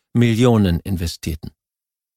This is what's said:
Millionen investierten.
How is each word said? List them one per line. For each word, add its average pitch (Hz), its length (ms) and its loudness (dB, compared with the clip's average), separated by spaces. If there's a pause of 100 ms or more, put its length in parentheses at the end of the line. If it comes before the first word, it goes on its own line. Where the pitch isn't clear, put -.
(140)
Millionen 113 680 2
investierten. 85 680 -8 (640)